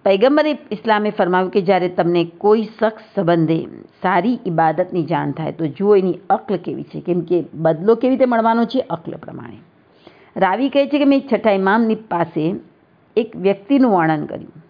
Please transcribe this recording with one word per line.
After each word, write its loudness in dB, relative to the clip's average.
પૈગંબર 4
ઇસ્લામે 0
ફરમાવ્યું 0
કે 4
જ્યારે 2
તમને 2
કોઈ 4
શખ્સ -4
સંબંધે 2
સારી 0
ઇબાદતની 0
જાણ -2
થાય -6
તો -4
જુઓ 2
એની 0
અક્લ -6
કેવી -8
છે, -12
કેમ 0
કે 2
બદલો 2
કેવી 0
રીતે 2
મળવાનો 2
છે? -2
અક્લ -14
પ્રમાણે. -16
રાવી 0
કહે 4
છે 0
કે 4
મેં 4
છઠ્ઠા 0
ઇમામની 2
પાસે -2
એક -6
વ્યક્તિનું 2
વર્ણન 0
કર્યું -16